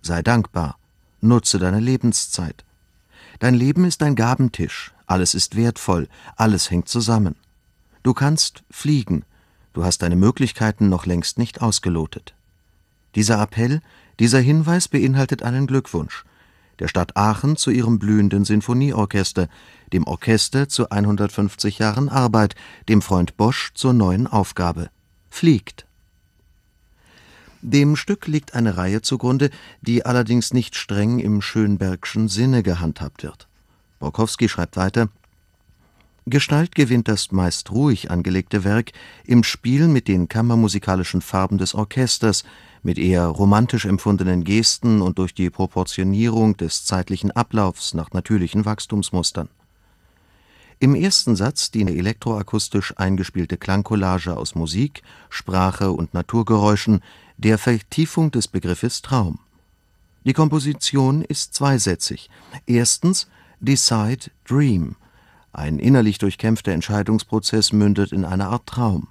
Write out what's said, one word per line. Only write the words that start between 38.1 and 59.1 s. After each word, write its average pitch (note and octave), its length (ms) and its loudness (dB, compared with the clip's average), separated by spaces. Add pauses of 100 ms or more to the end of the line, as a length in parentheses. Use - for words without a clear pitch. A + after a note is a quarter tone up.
angelegte F#2 520 -2
Werk G#2+ 300 0 (320)
im A#2+ 180 6
Spiel C3+ 440 2
mit C#3 200 2
den F2+ 220 2
kammermusikalischen G#2 920 0
Farben F#2+ 360 -2
des F2+ 180 -2
Orchesters, A2 680 -2 (400)
mit F2+ 140 -2
eher F2 280 2
romantisch G2+ 600 2
empfundenen F#2 580 0
Gesten G#2+ 580 2
und F2+ 160 0
durch F#2 160 -2
die F2+ 160 -2
Proportionierung G2 1040 0
des - 300 -6
zeitlichen F#2+ 460 -2
Ablaufs G#2+ 600 -2
nach E2 180 -6
natürlichen F#2+ 520 -2
Wachstumsmustern. G2 840 -4 (1300)
Im C3+ 160 4
ersten E3+ 400 2
Satz G#2 360 -2
die A2 100 -2
elektroakustisch G2+ 1160 -2
eingespielte F#2 600 -2
Klangcollage F#2+ 800 -2
aus - 180 -10
Musik, E2 460 -4 (280)
Sprache F#2+ 600 -2
und E2+ 220 -4
Naturgeräuschen G#2 880 2 (360)
der G#2+ 200 2
Vertiefung D3+ 760 0
des A2+ 160 -2
Begriffes F#2 540 -4
Traum. G#2+ 380 -2 (840)